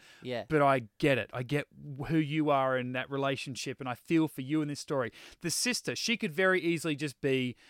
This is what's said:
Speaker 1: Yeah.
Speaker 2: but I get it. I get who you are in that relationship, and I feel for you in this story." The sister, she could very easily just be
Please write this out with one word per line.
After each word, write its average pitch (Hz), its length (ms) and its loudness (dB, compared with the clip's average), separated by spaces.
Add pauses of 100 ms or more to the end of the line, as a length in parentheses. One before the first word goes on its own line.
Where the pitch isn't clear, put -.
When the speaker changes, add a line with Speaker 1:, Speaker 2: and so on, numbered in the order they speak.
(220)
Speaker 1:
Yeah. 120 280 -6
Speaker 2:
but 156 120 4
I 135 220 4 (160)
get 139 180 4
it. 107 160 -4
I 127 100 -6
get 143 240 -2 (400)
who 160 100 2
you 151 320 2
are 131 280 4
in 123 160 -4
that 127 160 -4
relationship, 139 720 -4
and 135 80 -8
I 123 80 -4
feel 160 320 2
for - 140 -8
you 151 200 0
in 151 60 -2
this 143 120 -6
story." 131 320 -2 (300)
The 175 100 -4
sister, 226 440 -2
she - 220 0
could 180 160 -4
very 185 280 4
easily 160 340 0
just 139 260 -6
be 131 340 2 (140)